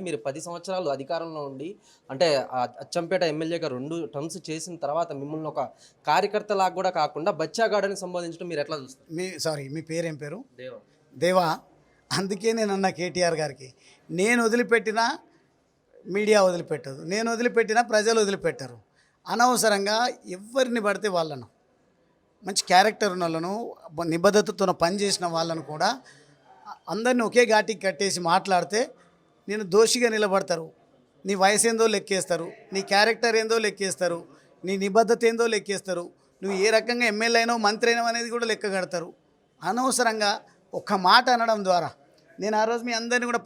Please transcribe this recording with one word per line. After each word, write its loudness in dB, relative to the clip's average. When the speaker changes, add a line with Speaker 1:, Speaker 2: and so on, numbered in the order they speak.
Speaker 1:
మీరు -6
పది -6
సంవత్సరాలు -6
అధికారంలో -6
ఉండి, -12
అంటే, 2
ఆ 0
అచ్చంపేట -2
ఎమ్మెల్యేగా -4
రెండు -6
టర్మ్స్ -8
చేసిన -8
తర్వాత -2
మిమ్మల్ని -8
ఒక -4
కార్యకర్తలాగా 0
కూడా 0
కాకుండా 0
బచ్చాగాడని 0
సంబోధించడం -8
మీరు -2
ఎట్లా -8
చూస్తారు? -20
Speaker 2:
మీ, -4
సారీ, -4
మీ -8
పేరేం -4
పేరు? -12
Speaker 1:
దేవా. -14
Speaker 2:
దేవా, 2
అందుకే -2
నేను 0
అన్న 2
కేటీఆర్ 0
గారికి, -8
నేను 2
వదిలిపెట్టినా 2
మీడియా 4
వదిలిపెట్టదు, -6
నేను -2
వదిలిపెట్టినా 2
ప్రజలు 4
వదిలిపెట్టరు. -4
అనవసరంగా 2
ఎవరిని -2
పడితే 0
వాళ్ళను, -4
మంచి -2
క్యారెక్టర్ 4
ఉన్న -4
వాళ్ళను, -4
బ-, -4
నిబద్ధతతో 4
పనిచేసిన 0
వాళ్ళను -2
కూడా 0
అందరిని 2
ఒకే 4
ఘాటికి 2
కట్టేసి -2
మాట్లాడితే 2
నేను -4
దోషిగా 6
నిలబడతారు. 0
నీ -2
వయసు 4
ఏందో 2
లెక్కేస్తారు, -2
నీ -2
క్యారెక్టర్ 4
ఏందో 0
లెక్కేస్తారు, -2
నీ -2
నిబద్ధత 2
ఏందో 0
లెక్కేస్తారు, -4
నువ్వు -4
ఏ 4
రకంగా 0
ఎమ్మెల్యే 2
అయినావు, 0
మంత్రి 2
అయినావు 0
అనేది -6
కూడా -2
లెక్క -4
కడతారు. -4
అనవసరంగా 0
ఒక్క -4
మాట 8
అనడం 2
ద్వారా, 2
నేను -2
ఆ 2
రోజు -2
మీ -2
అందరినీ -2
కూడా 0